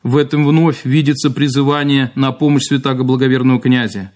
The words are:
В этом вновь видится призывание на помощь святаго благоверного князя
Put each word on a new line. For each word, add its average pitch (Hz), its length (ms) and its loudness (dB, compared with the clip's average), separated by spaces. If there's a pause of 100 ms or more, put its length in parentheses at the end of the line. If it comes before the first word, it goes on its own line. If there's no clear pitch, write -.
В 123 120 0
этом 147 300 0
вновь 156 380 2
видится 139 480 0
призывание 139 800 0
на 135 160 0
помощь 143 380 0
святаго 135 340 -2
благоверного 127 580 0
князя 110 560 -2